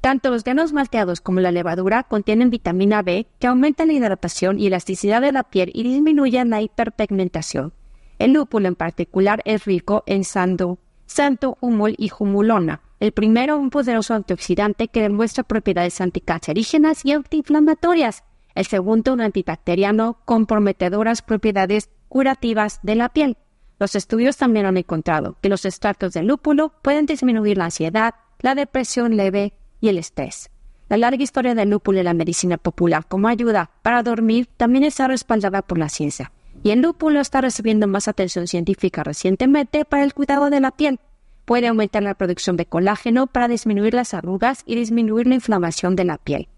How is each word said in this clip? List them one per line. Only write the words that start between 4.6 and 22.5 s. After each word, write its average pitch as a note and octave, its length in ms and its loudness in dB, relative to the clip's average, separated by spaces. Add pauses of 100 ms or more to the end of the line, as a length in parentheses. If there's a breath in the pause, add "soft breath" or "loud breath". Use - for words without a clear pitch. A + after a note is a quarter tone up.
elasticidad G3 560 0
de C#4 100 2
la C4 120 -2
piel F3+ 320 -2
y A3+ 80 -4
disminuye C4+ 600 2
la A3 180 0
hiperpigmentación. F#3+ 1080 -4 (460)
El B3 160 4
lúpulo A3+ 340 2
en F3+ 80 -2
particular F#3+ 680 -2
es G#3+ 200 -2
rico G3+ 420 -2
en G3 160 0
santo, F3+ 560 -2 (260)
santo C#4 560 -2
humol A3 380 0
y G#3+ 180 -2
humulona. G3+ 640 0 (180)
El G#3+ 120 0
primero, A#3+ 480 2
un C4+ 100 0
poderoso A#3 460 0
antioxidante G3+ 720 -2
que A3+ 140 -2
demuestra G#3+ 420 0
propiedades F3+ 580 -2
anticancerígenas G#3 1040 0
y C4+ 60 2
antiinflamatorias. D4+ 1120 0 (320)
El F#3+ 100 -2
segundo, A3 480 0
un A#3+ 80 0
antibacteriano G3+ 1040 0
con A3 220 2
prometedoras G#3 720 0
propiedades G#3 680 0 (180)
curativas A#3 720 0